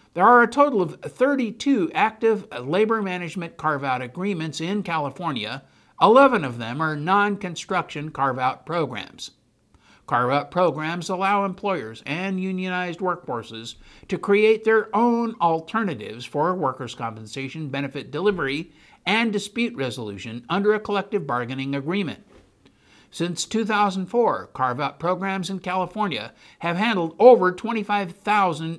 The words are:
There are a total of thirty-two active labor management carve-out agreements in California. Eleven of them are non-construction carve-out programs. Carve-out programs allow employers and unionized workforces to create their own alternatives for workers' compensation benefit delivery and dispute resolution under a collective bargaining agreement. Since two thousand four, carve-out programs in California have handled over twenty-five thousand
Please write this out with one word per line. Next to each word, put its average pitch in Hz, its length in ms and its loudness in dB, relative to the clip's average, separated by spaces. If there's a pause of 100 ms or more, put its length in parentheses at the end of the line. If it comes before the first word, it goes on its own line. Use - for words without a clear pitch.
(120)
There 180 140 4
are 240 160 10
a 240 80 4
total 254 320 4
of 156 180 -4
thirty-two 262 960 0
active 214 500 2 (160)
labor 214 400 2
management 180 560 -6
carve-out 135 460 0
agreements 160 580 -6
in 190 220 -2
California. 139 800 -4 (400)
Eleven 233 420 6
of 120 140 -6
them 120 220 -6
are 156 160 -2
non-construction 180 1120 -2
carve-out 131 560 -2
programs. 131 640 -6 (800)
Carve-out 127 420 2
programs 165 600 0
allow 196 340 0
employers 180 600 -4
and 185 340 -4
unionized 185 580 -4
workforces 120 800 -6 (320)
to 185 100 -2
create 214 460 4
their 220 320 2
own 233 440 2
alternatives 165 840 -2
for 170 320 0
workers' 131 400 -4
compensation 131 720 -8
benefit 139 420 -6
delivery 160 600 -2 (340)
and 220 260 2
dispute 233 440 -4
resolution 117 720 -6
under 202 260 2
a 208 60 0
collective 196 440 -4
bargaining 135 520 -4
agreement. 156 480 -4 (880)
Since 175 340 -4
two 220 180 0
thousand 202 420 0
four, 180 460 0
carve-out 131 480 -2
programs 185 500 -2
in 190 80 -6
California 180 760 -4 (280)
have 170 160 -2
handled 190 420 0
over 214 320 10
twenty-five 208 600 -4
thousand 165 680 -2